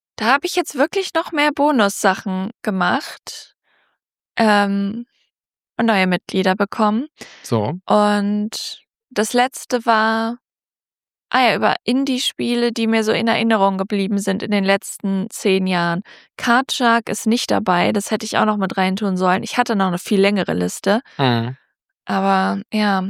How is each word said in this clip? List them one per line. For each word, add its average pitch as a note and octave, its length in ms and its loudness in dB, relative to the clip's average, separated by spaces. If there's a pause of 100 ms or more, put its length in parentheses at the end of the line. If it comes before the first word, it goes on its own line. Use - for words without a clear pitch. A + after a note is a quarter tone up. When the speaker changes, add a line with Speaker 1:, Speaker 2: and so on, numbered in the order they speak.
(160)
Speaker 1:
Da A3+ 180 0
hab C#4+ 120 0
ich - 100 -6
jetzt E4 200 -2
wirklich E4+ 380 -2
noch E4 180 -2
mehr D4 200 2
Bonussachen G3+ 1000 0 (100)
gemacht, - 960 -4 (840)
ähm, G3+ 680 2 (760)
und A#3 60 2
neue G3 220 4
Mitglieder F#3 480 0
bekommen. A3+ 520 0 (360)
Speaker 2:
So. A#2+ 420 -2
Speaker 1:
Und G#3 960 0 (280)
das G#3+ 220 -2
letzte B3 520 0
war, A3+ 520 0 (920)
ah C4 120 2
ja, A3 140 4
über G#3+ 280 2
Indie-Spiele, B3 880 -2
die A3+ 160 -2
mir A3 160 2
so G#3+ 80 0
in A#3 160 0
Erinnerung A3 500 2
geblieben G3 400 -2
sind G3 240 -2
in G#3+ 80 -6
den G3+ 140 2
letzten G3 680 -2
zehn F#3+ 380 0
Jahren. F3 340 0 (340)
Card B3 360 0
Shark A#3 380 0
ist - 180 -4
nicht A3 240 0
dabei, G3 400 2
das G#3 180 -2
hätte A3 160 -2
ich - 140 -4
auch G#3+ 60 2
noch G#3+ 120 0
mit F#3+ 200 -4
reintun F#3+ 400 0
sollen. F#3 260 2
Ich - 140 -6
hatte B3 180 0
noch G3 120 2
eine F3 120 -2
viel G3+ 200 0
längere G3 340 2
Liste. F#3 480 0 (160)
Speaker 2:
Mhm. B2 400 0 (480)
Speaker 1:
Aber G3 560 0 (100)
ja, G#3 380 0